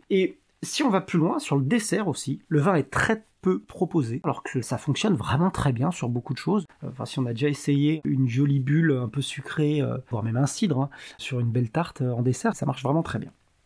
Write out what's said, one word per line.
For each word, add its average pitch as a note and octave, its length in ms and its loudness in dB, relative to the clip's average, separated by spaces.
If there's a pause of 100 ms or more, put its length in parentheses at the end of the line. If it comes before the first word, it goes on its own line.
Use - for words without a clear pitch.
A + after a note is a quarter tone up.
Et F#3+ 300 2 (220)
si - 220 -4
on C4+ 60 4
va F#3+ 120 4
plus F3+ 180 0
loin, F#3+ 200 2
sur - 180 0
le C3+ 80 2
dessert G3+ 420 0
aussi, - 400 -4
le D3 140 2
vin F#3 140 4
est C#3+ 140 0
très - 360 0 (160)
peu F#3+ 180 2
proposé, D3 640 -2
alors C#3+ 180 -2
que - 200 -4
ça B2+ 160 -4
fonctionne F3+ 380 0
vraiment C#3 360 2
très C3+ 220 0
bien A#2+ 180 0
sur B2+ 160 -4
beaucoup A#2+ 240 -2
de B2 60 -6
choses. F3+ 280 0 (160)
Enfin, B2+ 220 -8
si A2+ 160 -4
on C3 60 0
a A#2+ 80 -2
déjà C3 160 0
essayé D3 560 2
une C3 240 2
jolie C#3 320 4
bulle C#3+ 420 4
un A2+ 60 -4
peu C#3+ 120 -4
sucrée, D3 600 -2
euh, A#2+ 160 -2 (120)
voire A2 140 -2
même A2+ 140 0
un C#3 80 4
cidre, C#3+ 340 0
hein, C#3+ 100 -2 (280)
sur B2 240 -4
une A#2 100 0
belle B2 180 0
tarte, - 300 -4
euh, B2+ 140 -2
en A#2 80 -2
dessert, B2+ 340 0
ça - 100 -6
marche C3+ 180 -4
vraiment D3 200 2
très - 160 -6
bien. - 120 -10 (340)